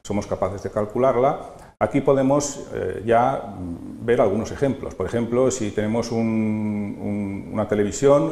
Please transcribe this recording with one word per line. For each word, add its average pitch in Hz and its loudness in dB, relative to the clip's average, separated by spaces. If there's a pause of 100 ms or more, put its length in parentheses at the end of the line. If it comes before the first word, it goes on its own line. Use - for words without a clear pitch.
somos 104 -4
capaces 95 -2
de 101 -6
calcularla, 123 2 (280)
aquí 120 2
podemos, 135 2
eh, 95 -4
ya, 117 2
mm, 95 -10
ver 123 4
algunos 107 0
ejemplos. - -2
Por 92 -4
ejemplo, 120 2
si 107 -2
tenemos 113 -2
un, 107 -2
un, 101 -6
una 107 -2
televisión, 139 4